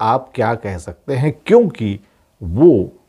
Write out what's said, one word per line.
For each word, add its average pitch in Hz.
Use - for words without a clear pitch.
आप 117
क्या 117
कह 98
सकते -
हैं? 139
क्योंकि 156
वो 107